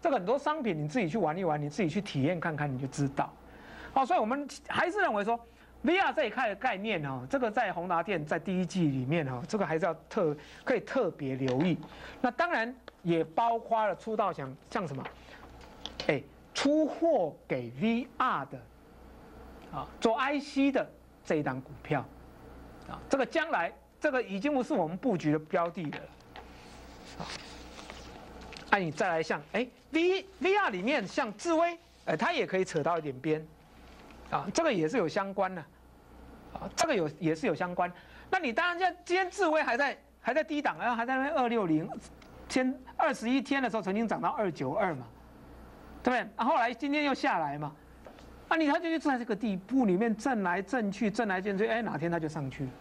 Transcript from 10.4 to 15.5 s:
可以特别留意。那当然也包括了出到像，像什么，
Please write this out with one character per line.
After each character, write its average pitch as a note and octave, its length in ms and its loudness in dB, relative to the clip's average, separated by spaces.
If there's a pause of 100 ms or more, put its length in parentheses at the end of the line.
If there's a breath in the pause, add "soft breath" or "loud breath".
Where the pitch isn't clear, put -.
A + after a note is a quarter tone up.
可 C4 120 2
以 F#3 40 0
特 G#3 320 0
别 C3+ 240 -4
留 C3 260 0
意。 F3 160 2 (420 loud breath)
那 B3 100 2
当 E4+ 200 0
然 B3 240 0 (280)
也 E3+ 220 2
包 A#3 340 2
括 A3 280 2
了 F#3 100 0
出 A3 180 -6
到 G3+ 180 2
像， C3+ 220 -8 (160)
像 G3+ 160 -2
什 C#3 80 -6
么， B2+ 80 -6 (1040 loud breath)